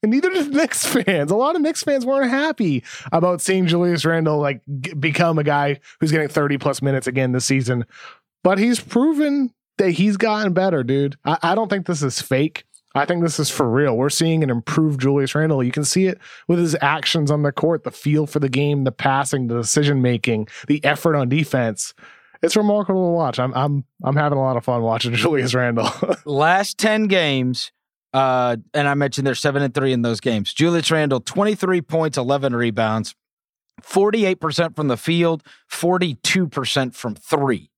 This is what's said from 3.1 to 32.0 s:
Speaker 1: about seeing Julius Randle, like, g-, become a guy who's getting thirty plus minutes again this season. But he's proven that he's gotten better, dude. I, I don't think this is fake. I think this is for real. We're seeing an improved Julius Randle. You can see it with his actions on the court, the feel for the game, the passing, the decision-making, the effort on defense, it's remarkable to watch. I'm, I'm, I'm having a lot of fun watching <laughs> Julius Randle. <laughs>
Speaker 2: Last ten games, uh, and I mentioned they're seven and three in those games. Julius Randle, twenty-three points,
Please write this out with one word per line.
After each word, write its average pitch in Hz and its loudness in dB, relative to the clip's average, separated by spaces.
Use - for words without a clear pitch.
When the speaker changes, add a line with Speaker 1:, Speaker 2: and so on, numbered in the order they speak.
Speaker 1:
about 175 2
seeing 190 2
Julius 170 2
Randle, 160 2
like, 139 -2
g-, 160 -10
become 160 2
a 151 0
guy 143 0
who's 156 0
getting 151 0
thirty 143 0
plus 135 -2
minutes 135 0
again 131 0
this 127 -2
season. 123 0
But 190 4
he's 233 2
proven 285 0
that 190 4
he's 196 2
gotten 214 0
better, 170 2
dude. 135 0
I, 156 0
I 170 2
don't 220 0
think 190 -2
this 160 -2
is 131 -4
fake. 139 -2
I 143 2
think 170 0
this 170 -2
is 147 0
for 135 0
real. 127 2
We're 131 0
seeing 160 2
an 143 0
improved 139 0
Julius 139 0
Randle. 151 2
You 123 0
can 151 -2
see 185 2
it 190 -2
with 170 4
his 165 0
actions 147 0
on 151 0
the 143 0
court, 160 0
the 120 -8
feel 147 0
for 151 -4
the 135 0
game, 139 0
the 127 0
passing, 135 -2
the 117 -2
decision-making, 123 0
the 147 0
effort 147 2
on 135 0
defense, 127 -2
it's 170 2
remarkable 202 2
to 170 0
watch. 160 -2
I'm, 127 -2
I'm, 143 -2
I'm 135 0
having 147 0
a - 0
lot 131 0
of 117 -4
fun 120 0
watching 113 -2
<laughs> - -
Julius 127 2
Randle. 117 0
<laughs> - -2
Speaker 2:
Last 160 0
ten 220 2
games, 139 0
uh, 127 2
and 143 0
I 143 0
mentioned 139 -2
they're 135 0
seven 143 0
and 135 -2
three 135 0
in 120 0
those 117 -2
games. 110 -2
Julius 170 2
Randle, 147 2
twenty-three 190 -2
points, 160 -2